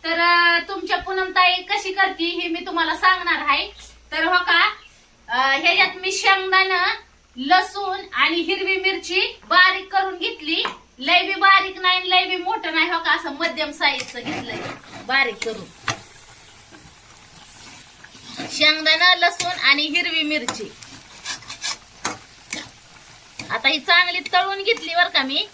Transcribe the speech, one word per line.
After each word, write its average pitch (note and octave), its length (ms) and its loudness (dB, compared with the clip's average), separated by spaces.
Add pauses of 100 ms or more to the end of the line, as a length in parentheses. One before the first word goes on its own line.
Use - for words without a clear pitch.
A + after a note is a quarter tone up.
तर, E4 160 0
अ, E4+ 480 6
तुमच्या F#4+ 300 -2
पूनमताई F#4 580 2
कशी F#4+ 380 -4
करते F#4+ 300 0
हे F4 240 -4
मी F4 180 -4
तुम्हाला E4 300 0
सांगणार E4+ 540 2
आहे. D4 220 0 (400)
तर D#4 120 0
हो F4+ 200 2
का, G#4 300 4 (540)
अ, C4+ 300 2
ह्याच्यात F#4 380 2
मी F#4 160 -6
शेंगदाणं, F#4+ 840 2 (420)
लसूण F#4+ 760 0
आणि D#4 220 2
हिरवी F#4+ 420 0
मिरची F#4+ 680 -2
बारीक F#4+ 500 4
करून F#4+ 240 0
घेतली. E4 460 -4 (360)
लय E4+ 240 2
बी G4 100 -2
बारीक F#4+ 440 4
नाही, F#4 320 0
लय F#4 160 4
बी F#4 100 -4
मोठं F4+ 400 -4
नाही. D#4+ 140 2
हो F4+ 100 0
का, D#4 120 0
असं E4 200 -2
मध्यम D4+ 400 -4
साईजचं C#4 480 -4
घेतलंय A#3 380 -8 (480)
बारीक B3+ 300 0
करून. - 640 -8 (2500)
शेंगदाणं, D#4+ 760 4
लसूण F4 240 -2
आणि D4 320 2
हिरवी D#4+ 400 -2
मिरची. A#3+ 500 -4 (2750)
आता - 180 -2
ही D4+ 120 0
चांगली F4 400 2
तळून F#4+ 440 0
घेतली E4+ 320 -2
बरं F4 140 4
का D#4 140 0
मी. D4 300 -4